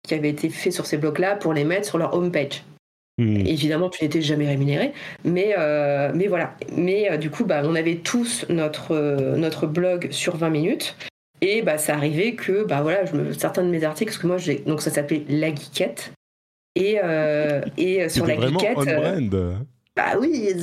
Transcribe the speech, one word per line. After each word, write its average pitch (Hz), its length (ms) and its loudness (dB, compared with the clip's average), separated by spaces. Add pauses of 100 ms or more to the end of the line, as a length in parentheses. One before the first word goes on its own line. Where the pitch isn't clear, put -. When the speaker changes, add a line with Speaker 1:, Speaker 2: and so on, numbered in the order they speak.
Speaker 1:
qui - 120 -2
avaient 151 160 0
été 147 180 -2
faits 180 240 -2
sur 160 140 -6
ces 156 100 0
blogs-là 156 400 0
pour 160 180 0
les 143 100 2
mettre 185 220 0
sur 165 120 -2
leur - 160 0
homepage. 175 500 -2 (520)
Speaker 2:
Hmm. 110 200 4 (100)
Speaker 1:
Évidemment, 156 440 2
tu 160 140 -4
n'étais 156 180 0
jamais 147 240 2
rémunéré, 143 460 0 (320)
mais, 185 320 2
euh, 147 580 2
mais 180 120 2
voilà. 170 280 -2 (220)
Mais, 190 340 2
euh, 156 60 0
du 151 140 -4
coup, 226 140 -4
bah, 156 200 2
on 165 100 2
avait 165 220 0
tous 233 520 -4
notre, 160 440 -2
euh, 143 440 2
notre 160 300 0
blog 175 440 0
sur 165 260 -2
vingt 160 140 0
minutes, 165 460 0 (440)
et, 208 220 2
bah, 156 160 2
ça 151 160 0
arrivait 156 400 0
que, 202 300 0
bah, 143 180 0
voilà, 180 240 2
je 156 80 -4
me, 147 180 0
certains - 300 -2
de 180 80 2
mes 160 140 0
articles, 151 260 -2
parce - 100 -8
que 170 60 0
moi, 180 120 2
j'ai, 156 200 0
donc 151 240 -2
ça - 80 0
s'appelait 147 380 0
La 156 260 2
Geekette, - 580 -6 (600)
et, 202 280 2
euh, 151 580 2 (180)
et, 185 240 2
euh, 165 60 0
sur 123 180 0
Speaker 2:
C'était - 140 2
Speaker 1:
La 120 60 4
Speaker 2:
vraiment 151 140 2
Speaker 1:
Geekette, 208 180 0 (100)
euh, 156 280 0
Speaker 2:
on-brand. 95 400 0 (400)
Speaker 1:
bah - 240 0
oui, 240 420 0